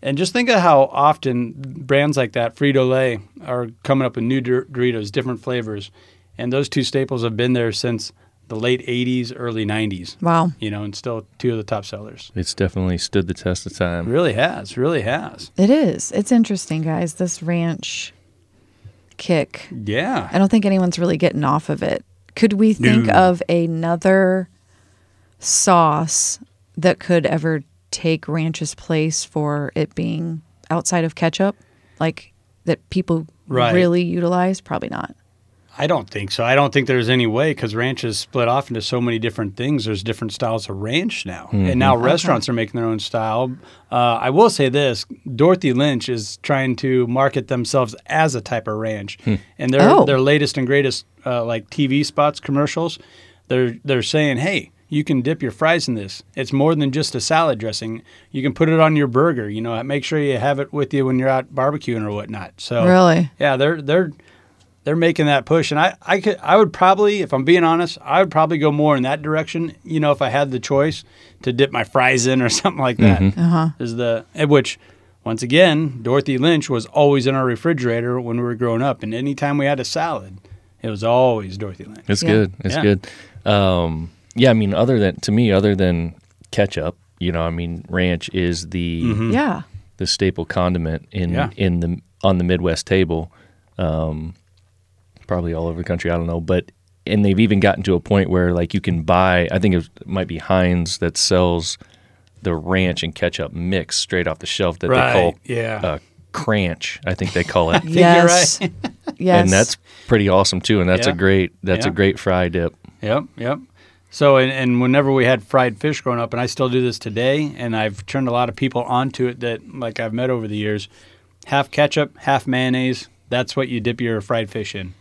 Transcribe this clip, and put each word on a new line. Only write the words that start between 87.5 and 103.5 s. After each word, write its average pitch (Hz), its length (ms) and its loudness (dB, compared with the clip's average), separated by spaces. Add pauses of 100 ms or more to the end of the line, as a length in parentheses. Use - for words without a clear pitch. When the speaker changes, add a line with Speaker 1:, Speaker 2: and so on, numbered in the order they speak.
Speaker 3:
ranch 90 440 0
is 87 360 -2
the 85 340 -4
Speaker 1:
Mm-hmm. 110 280 -2
Speaker 2:
Yeah. 254 300 -2 (360)
Speaker 3:
the 92 100 -6
staple 90 380 -2
condiment 90 640 -2
in, 90 220 -2
Speaker 1:
Yeah. 131 240 -2
Speaker 3:
in 87 220 0
the, 85 200 -2 (240)
on 95 140 4
the 87 60 2
Midwest 87 440 0
table, 85 440 0 (460)
um, 80 580 -4 (920)
probably 85 260 -2
all 82 140 -4
over 85 120 -6
the 90 40 -4
country, 85 280 -4
I 85 60 0
don't 85 100 -4
know, 85 140 -4
but, 90 300 -2 (340)
and 104 200 2
they've 98 140 2
even 107 200 4
gotten 98 240 2
to 95 120 2
a 87 40 2
point 98 300 0
where, 90 240 2
like, 87 200 -2
you 98 80 0
can 85 220 -2
buy, 90 480 4
I 92 80 0
think 92 140 2
it 90 40 2
was, 80 120 -4 (120)
it - 60 -18
might 92 200 -4
be 82 100 -10
Heinz 90 600 0
that 85 180 -2
sells 87 600 0 (640)
the 92 120 -2
ranch 90 480 0
and 82 120 -6
ketchup - 380 -4